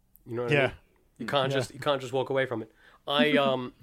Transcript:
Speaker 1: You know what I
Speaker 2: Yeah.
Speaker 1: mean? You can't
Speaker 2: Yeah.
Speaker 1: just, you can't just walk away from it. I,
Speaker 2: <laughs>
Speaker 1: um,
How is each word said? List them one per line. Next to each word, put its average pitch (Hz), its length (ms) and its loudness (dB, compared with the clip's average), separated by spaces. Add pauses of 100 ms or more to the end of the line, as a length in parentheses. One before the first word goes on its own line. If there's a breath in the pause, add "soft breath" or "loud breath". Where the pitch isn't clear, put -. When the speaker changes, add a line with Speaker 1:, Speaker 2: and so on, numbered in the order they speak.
(260)
Speaker 1:
You 117 100 -10
know 120 80 -2
what 120 80 -2
I 147 40 2
Speaker 2:
Yeah. 143 120 4
Speaker 1:
mean? - 40 0 (480)
You 113 80 -8
can't 139 240 0
Speaker 2:
Yeah. 139 80 0
Speaker 1:
just, 120 140 -6
you 131 60 -16
can't 135 220 0
just 127 100 -10
walk 131 180 -2
away 135 160 2
from 117 180 -4
it. - 80 -14 (360 soft breath)
I, 147 240 2
Speaker 2:
<laughs> 143 60 4
Speaker 1:
um, 131 460 0